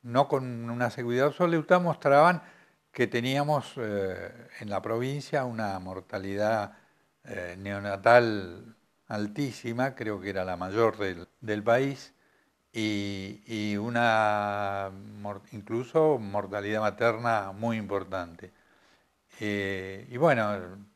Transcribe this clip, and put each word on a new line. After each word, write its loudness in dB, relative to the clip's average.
no 2
con -2
una 0
seguridad 0
absoluta, 4
mostraban 6
que 2
teníamos, 0
eh, -4
en -10
la -2
provincia -2
una -4
mortalidad, -2
eh, -8
neonatal 2
altísima, -4
creo -6
que -8
era -2
la -4
mayor 2
del, -6
del -4
país, 0
y, -4
y -4
una 0
mor-, -8
incluso 2
mortalidad -2
materna 2
muy -2
importante. -6
Eh, -4
y -10
bueno 4